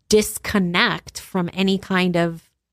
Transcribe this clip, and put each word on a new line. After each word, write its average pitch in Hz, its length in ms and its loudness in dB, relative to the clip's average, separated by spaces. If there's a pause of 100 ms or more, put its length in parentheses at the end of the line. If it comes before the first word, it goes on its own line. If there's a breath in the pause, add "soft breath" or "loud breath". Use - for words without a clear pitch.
disconnect 196 1120 0
from 180 340 -4
any 190 240 0
kind 180 400 0
of 165 320 -2 (240)